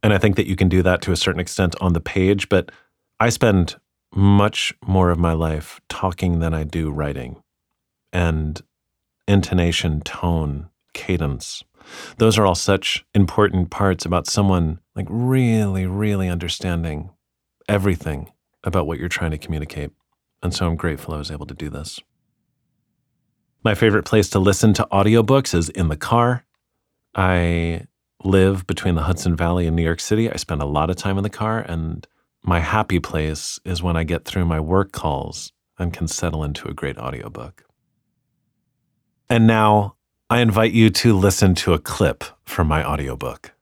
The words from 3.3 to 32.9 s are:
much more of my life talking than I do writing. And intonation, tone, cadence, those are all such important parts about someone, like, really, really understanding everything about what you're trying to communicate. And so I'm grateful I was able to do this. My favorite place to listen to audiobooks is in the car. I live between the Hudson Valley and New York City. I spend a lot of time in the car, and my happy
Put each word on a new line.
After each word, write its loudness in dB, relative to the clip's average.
much 4
more 4
of 0
my 2
life -4
talking -2
than -2
I -4
do -4
writing. -8
And -2
intonation, 2
tone, -4
cadence, -6
those 6
are 4
all 4
such -2
important 2
parts -2
about -2
someone, 0
like, -8
really, 0
really -2
understanding -4
everything -2
about -2
what -6
you're -6
trying -4
to -6
communicate. -8
And -4
so -2
I'm -2
grateful -6
I -6
was -10
able -12
to -14
do -10
this. -12
My 2
favorite 4
place 2
to 2
listen 4
to -2
audiobooks 4
is 2
in -2
the -4
car. 0
I 0
live 4
between -2
the -2
Hudson 0
Valley 0
and 0
New 0
York -2
City. 0
I -8
spend -6
a -4
lot -2
of -2
time -4
in -2
the -4
car, -4
and -8
my 2
happy 0